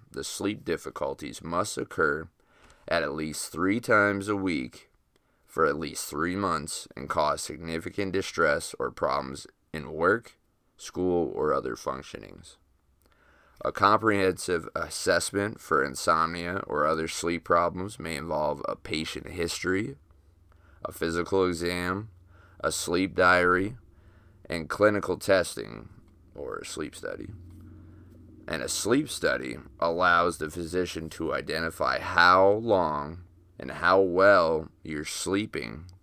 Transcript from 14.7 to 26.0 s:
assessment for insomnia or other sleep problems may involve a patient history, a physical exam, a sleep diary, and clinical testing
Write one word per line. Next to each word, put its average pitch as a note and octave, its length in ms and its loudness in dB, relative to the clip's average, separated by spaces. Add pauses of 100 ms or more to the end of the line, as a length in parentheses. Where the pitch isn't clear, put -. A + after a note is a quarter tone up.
assessment F2+ 840 -2
for C#2 240 0
insomnia E2+ 840 -2
or D2 200 0
other D#2+ 200 0
sleep E2 380 -4
problems F2 540 2
may D#2+ 180 -6
involve D2+ 500 -2
a - 80 -4
patient - 580 -6
history, F#2 640 -2 (880)
a - 80 -6
physical F2 560 0
exam, F2+ 640 -2 (520)
a D#2+ 120 0
sleep F2+ 420 -2
diary, F2+ 640 4 (720)
and D#2+ 220 -6
clinical G2 480 2
testing A#1 720 -2 (440)